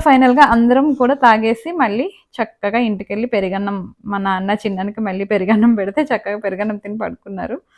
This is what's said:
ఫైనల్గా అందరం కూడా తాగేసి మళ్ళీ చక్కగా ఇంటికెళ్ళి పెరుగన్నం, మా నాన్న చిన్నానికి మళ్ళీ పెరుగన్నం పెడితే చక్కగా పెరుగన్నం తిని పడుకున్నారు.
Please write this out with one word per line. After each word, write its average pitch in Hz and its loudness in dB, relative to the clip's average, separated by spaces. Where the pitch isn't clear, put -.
ఫైనల్గా 262 6
అందరం 240 4
కూడా 269 2
తాగేసి 220 2
మళ్ళీ 254 -2
చక్కగా 214 -4
ఇంటికెళ్ళి 214 -4
పెరుగన్నం, 202 -2
మా 202 -6
నాన్న 190 -2
చిన్నానికి 202 -6
మళ్ళీ 196 -4
పెరుగన్నం 208 2
పెడితే 196 -2
చక్కగా 214 -4
పెరుగన్నం 208 -6
తిని 208 -12
పడుకున్నారు. 190 -10